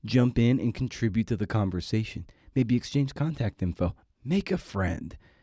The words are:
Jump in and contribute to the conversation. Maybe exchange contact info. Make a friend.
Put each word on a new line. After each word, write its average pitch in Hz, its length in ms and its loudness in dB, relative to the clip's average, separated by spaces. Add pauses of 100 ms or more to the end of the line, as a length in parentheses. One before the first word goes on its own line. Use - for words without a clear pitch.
Jump 123 340 4
in 120 220 4
and 110 140 0
contribute 113 520 -2
to 113 100 -2
the 98 100 -2
conversation. 98 800 -2 (280)
Maybe 120 220 4
exchange 135 380 -2
contact 143 480 -2
info. 90 340 -2 (280)
Make 185 260 0
a 180 80 0
friend. - 580 -4 (260)